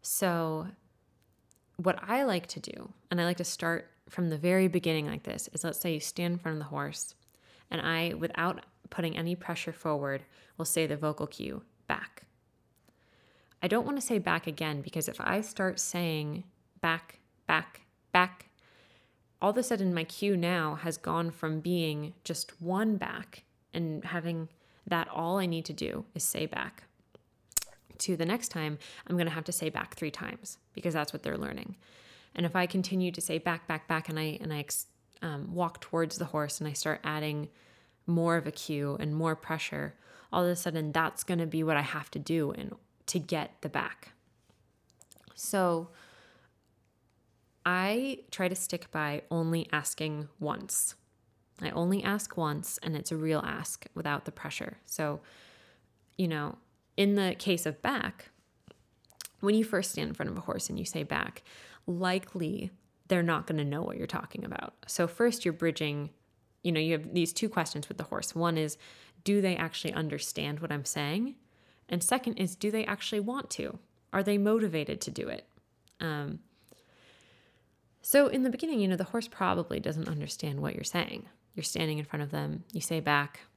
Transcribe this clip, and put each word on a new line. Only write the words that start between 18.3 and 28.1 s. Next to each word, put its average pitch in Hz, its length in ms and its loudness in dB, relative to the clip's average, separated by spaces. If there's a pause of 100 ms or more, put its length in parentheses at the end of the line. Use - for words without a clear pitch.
all 190 100 4
of 208 60 2
a 247 60 2
sudden 196 300 2
my 165 120 2
cue 202 320 2
now 170 400 2
has 165 200 -2
gone 165 340 0
from 156 300 -2
being 160 540 0 (100)
just - 380 -6
one 196 340 2
back - 480 -6 (280)
and 160 320 -2
having 165 440 -4 (380)
that 170 220 0
all 170 300 0
I 185 80 2
need 165 180 0
to - 80 -6
do - 320 -4 (100)
is - 80 -4
say, - 220 0
"Back," - 400 -6 (1120)
to 180 180 0